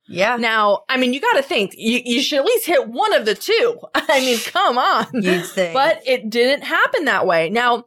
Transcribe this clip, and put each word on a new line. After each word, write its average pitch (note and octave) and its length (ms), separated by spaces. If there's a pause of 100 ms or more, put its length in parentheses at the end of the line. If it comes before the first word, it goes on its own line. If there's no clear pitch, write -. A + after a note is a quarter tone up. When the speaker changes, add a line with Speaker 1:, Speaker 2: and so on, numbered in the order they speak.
(120)
Speaker 1:
Yeah. G3+ 260
Speaker 2:
Now, A3 520
I C4 80
mean, B3+ 160
you C4+ 80
gotta A4 220
think, A3+ 340
you, A#3 260
you B3 200
should D4 160
at C#4 60
least A#4 200
hit C#4 220
one F4+ 260
of C4 120
the G#3 100
two. D4 520
<laughs> - 60
I C#4 280
mean, B3 180
come E4 400
on. C#4+ 340
Speaker 1:
You'd F#3 320
think. F3 280
Speaker 2:
But D4+ 300
it A3 280
didn't B3 320
happen F#4 420
that G3 220
way. E3 220
Now, A#3+ 380